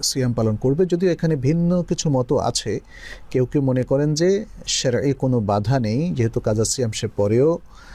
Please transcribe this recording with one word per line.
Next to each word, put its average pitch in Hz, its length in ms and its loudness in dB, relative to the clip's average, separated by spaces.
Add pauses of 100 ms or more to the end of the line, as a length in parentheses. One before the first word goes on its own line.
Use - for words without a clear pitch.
সিয়াম 127 300 0
পালন 110 220 0
করবে। 139 300 2
যদিও 175 260 0
এখানে 160 240 0
ভিন্ন 170 480 2
কিছু - 260 -2
মত 131 240 2
আছে, 110 460 -2 (520)
কেউ 127 140 2
কেউ 147 160 0
মনে 127 220 2
করেন 143 300 2
যে 190 320 2 (220)
শরঈ 127 460 0
কোনো 131 260 0
বাধা 104 400 0
নেই, 123 320 -2
যেহেতু 120 280 0
কাজা 110 260 0
সিয়াম 117 260 -2
সে - 160 -6
পরেও, 120 500 2 (380)